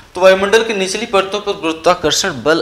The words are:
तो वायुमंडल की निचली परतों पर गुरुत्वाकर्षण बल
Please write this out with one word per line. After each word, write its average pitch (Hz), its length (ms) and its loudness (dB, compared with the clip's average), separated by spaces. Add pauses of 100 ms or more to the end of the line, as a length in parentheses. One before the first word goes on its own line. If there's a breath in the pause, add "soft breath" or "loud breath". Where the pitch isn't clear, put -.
(160 loud breath)
तो 180 60 -2
वायुमंडल 196 420 4
की 226 100 -4
निचली 202 340 -4
परतों 190 340 -2
पर 202 120 -6
गुरुत्वाकर्षण 160 920 -2
बल 160 180 0